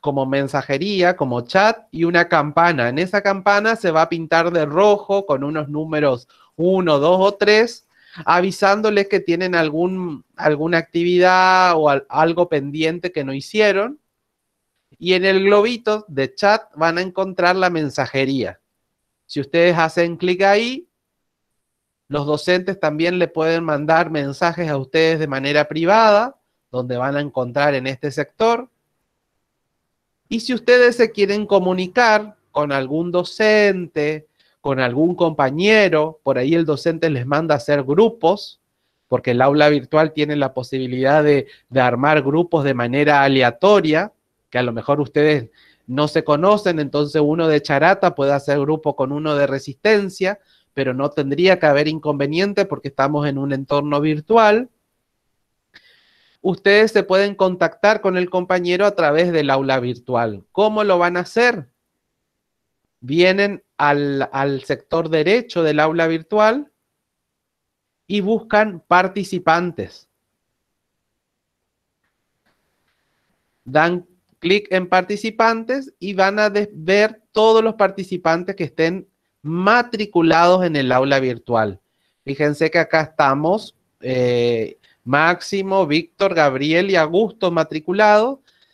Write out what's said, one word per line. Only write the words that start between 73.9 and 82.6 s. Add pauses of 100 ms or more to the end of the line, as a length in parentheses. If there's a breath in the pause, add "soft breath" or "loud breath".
clic
en
participantes
y
van
a
des-,
ver
todos
los
participantes
que
estén (340)
matriculados
en
el
aula
virtual. (440)
Fíjense